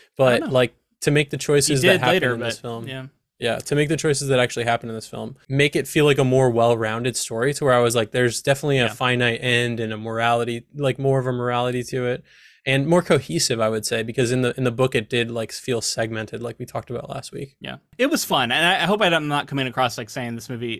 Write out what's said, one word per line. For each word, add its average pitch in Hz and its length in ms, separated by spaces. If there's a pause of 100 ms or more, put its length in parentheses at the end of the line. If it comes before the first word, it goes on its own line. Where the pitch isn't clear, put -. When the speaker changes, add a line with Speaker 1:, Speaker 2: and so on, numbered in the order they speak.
(180)
Speaker 1:
but, 127 240
Speaker 2:
don't 311 80
know. 143 40
Speaker 1:
like, 127 220 (260)
to - 80
make 147 220
the 143 60
Speaker 2:
He - 20
Speaker 1:
choices 143 420
that 165 120
Speaker 2:
did 180 80
Speaker 1:
happen 127 120
Speaker 2:
later, 147 220
Speaker 1:
in 117 40
this 117 180
Speaker 2:
but - 40
Speaker 1:
film. 117 260
Speaker 2:
yeah. 131 180 (320)
Speaker 1:
Yeah, 117 200
to - 180
make 147 140
the 160 80
choices 143 320
that 131 100
actually 123 240
happen 117 240
in 113 80
this 110 140
film, 117 260 (140)
make 143 260
it 135 140
feel 151 160
like 143 120
a 139 60
more 127 260
well-rounded 117 680
story 120 380
to 151 100
where 131 80
I 123 60
was 120 140
like, 113 180
there's 123 300
definitely 139 360
a 123 80
Speaker 2:
Yeah. 110 80
Speaker 1:
finite 120 500
end 120 380
and 110 100
a 110 60
morality, 117 680 (100)
like, 143 240
more 135 220
of 127 80
a 127 60
morality 123 500
to 123 220
it. 123 180 (420)
And 135 220
more 170 140
cohesive, 156 580
I 110 80
would 110 180
say, 113 180
because 117 280
in 127 100
the, 123 140
in 131 80
the 123 80
book, 127 240
it 113 140
did, 120 200
like, 117 220
feel 117 300
segmented, 113 600
like 117 160
we 123 80
talked - 240
about 120 200
last 131 240
week. - 260
Speaker 2:
Yeah. 131 160 (220)
It 247 120
was 339 140
fun. 127 300
And 151 120
I, 175 180
I - 20
hope 208 160
I'm 165 260
not 147 200
coming 139 200
across, 127 300
like, 117 120
saying 120 260
this 117 140
movie, 117 300